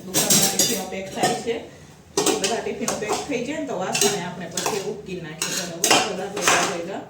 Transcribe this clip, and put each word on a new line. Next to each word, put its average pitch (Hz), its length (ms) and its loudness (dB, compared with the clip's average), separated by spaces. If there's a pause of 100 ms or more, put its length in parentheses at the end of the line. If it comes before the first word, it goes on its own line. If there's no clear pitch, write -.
દુકાનના 190 460 4
ટિફિનો 196 420 2
પેક 190 220 -6
થાય 233 300 2
છે. 233 100 0 (680)
એ - 200 4
બધા 208 200 0
ટિફિનો 220 400 -2
પેક 208 140 0 (140)
થઈ 262 160 0
જાય 302 160 -4
ને, 285 60 -4
તો 214 120 -4
વાસણે 190 420 2
આપણે - 260 -6
પછી - 440 -2
ઉટકી 180 300 -8
નાખીએ, 160 460 -4
બરોબર? 175 220 -2 (180)
બધા 190 280 -4
ભેગા 180 360 4
ભેગા. 175 400 -6